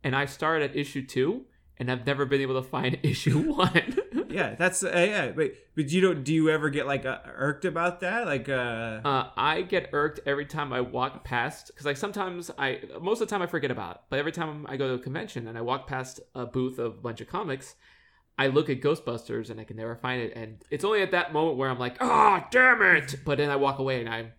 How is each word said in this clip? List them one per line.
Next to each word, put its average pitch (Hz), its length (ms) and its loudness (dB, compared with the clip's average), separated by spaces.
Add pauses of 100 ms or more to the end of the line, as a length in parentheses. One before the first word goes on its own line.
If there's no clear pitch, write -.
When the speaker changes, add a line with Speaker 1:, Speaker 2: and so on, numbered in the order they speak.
Speaker 1:
And 135 120 0
I 139 120 2
started 156 440 0
at - 40 -8
issue 143 300 -4
two, 151 400 0 (320)
and 123 140 -2
I've 123 140 -4
never 139 200 0
been 139 160 2
able 131 200 0
to 131 60 -10
find 127 320 -2
<laughs> - 40 -12
issue 147 360 2 (140)
one. - 440 2 (320)
Speaker 2:
Yeah, 143 260 -2
that's, 180 280 2
uh, 185 120 -2
yeah, 175 360 2
but, 139 220 0 (220)
but 147 140 -2
you 175 100 4
don't, 175 240 4
do 139 100 -2
you 156 180 6
ever 147 180 2
get, 139 160 -2
like, 139 220 -2
uh, 127 180 -6
irked 143 400 -4
about 175 360 0
that? 208 260 -2
Like, 135 200 -2
uh 117 560 -2
Speaker 1:
Uh, 135 320 0
I 156 280 0
get 180 300 -2
irked 151 340 0
every 143 180 0
time 147 260 -6
I 123 100 0
walk 127 440 -4
past, 131 500 -4
'cause, 139 100 -10
like, 143 120 0
sometimes 185 600 -6
I, - 240 -2 (200)
most 208 200 0
of 214 60 -2
the - 60 -6
time 196 80 0
I 170 60 -2
forget 139 240 -2
about 98 240 -8
it, - 60 -20 (100)
but 135 80 0
every 151 120 -2
time 156 380 -8
I 139 80 -6
go 135 120 0
to 127 40 0
a 123 60 -2
convention 131 480 -8
and 113 100 -10
I 113 40 -6
walk 127 260 -4
past 131 320 -8 (160)
a 123 100 -6
booth 127 320 -4
of 120 160 -4
a - 80 -20
bunch 117 180 -8
of 113 80 -12
comics, 139 480 -6 (640)
I 139 100 4
look 147 220 4
at 131 100 0
Ghostbusters 117 680 -2
and 110 100 -12
I 110 40 -12
can 107 120 -14
never 113 200 -8
find 127 260 -4
it, 113 140 -6
and 110 340 -14
it's 147 160 -2
only 208 160 4
at 185 100 0
that 175 220 0
moment 151 240 2
where 135 120 0
I'm 123 100 -2
like, 123 200 -4
"Ah, 220 520 6
damn 254 320 8
it!" 147 320 6 (100)
But 143 140 2
then 147 100 4
I 143 80 2
walk 139 220 2
away 131 200 0
and 117 100 -6
I'm 113 300 -6